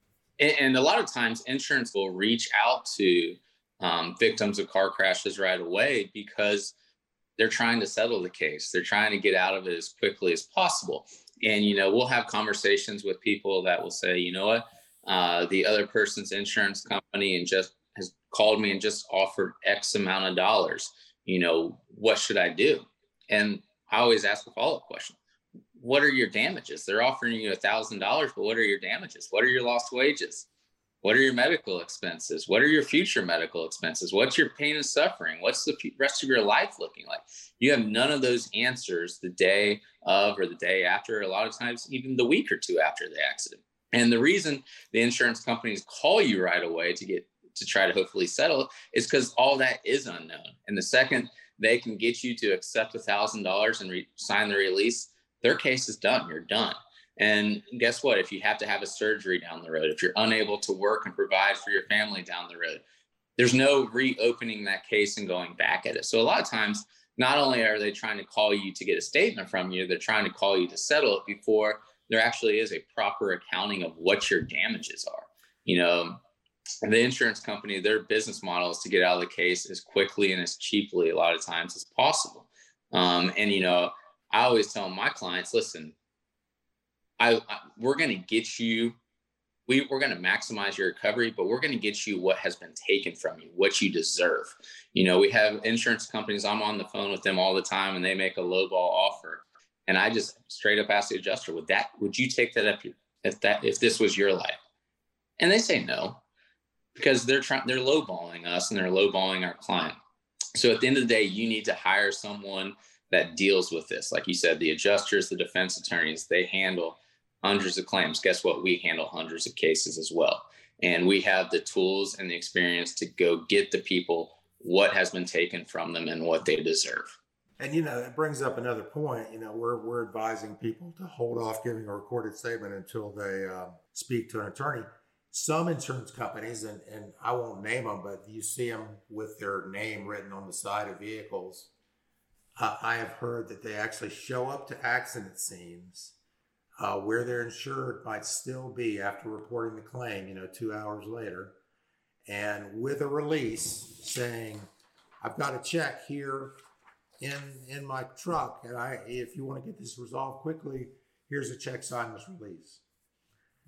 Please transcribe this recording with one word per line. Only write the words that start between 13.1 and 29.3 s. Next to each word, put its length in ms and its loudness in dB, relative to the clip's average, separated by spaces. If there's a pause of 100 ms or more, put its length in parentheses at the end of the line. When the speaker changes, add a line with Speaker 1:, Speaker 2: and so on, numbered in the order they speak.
Speaker 1:
people 440 0
that 180 2
will 80 -8
say, 280 0
"You 120 0
know 160 -2
what? 200 2 (420)
Uh, 380 2
the 200 2
other 220 2
person's 420 0
insurance 520 -2
company 540 -2
and 120 -4
just 240 0 (240)
has 180 -10 (180)
called 280 4
me 100 2
and 100 -2
just 300 -4
offered 440 0 (100)
X 320 0
amount 300 0
of 100 -2
dollars. 560 2 (320)
You 160 0
know, 480 2
what 300 2
should 200 0
I 120 4
do?" 360 2 (420)
And 320 2 (300)
I 80 2
always 260 6
ask 220 0
a 60 -20
follow-up 320 -2
question. 320 -14 (640)
"What 240 4
are 60 8
your 180 4
damages? 560 -4
They're 180 2
offering 380 0
you 100 -4
a 60 -2
thousand 420 -2
dollars, 380 0
but 80 -4
what 120 0
are 80 4
your 140 2
damages? 520 -8